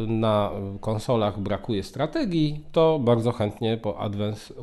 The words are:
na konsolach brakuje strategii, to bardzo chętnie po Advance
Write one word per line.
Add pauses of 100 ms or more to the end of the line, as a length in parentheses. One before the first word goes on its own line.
na (300)
konsolach
brakuje
strategii,
to
bardzo
chętnie
po
Advance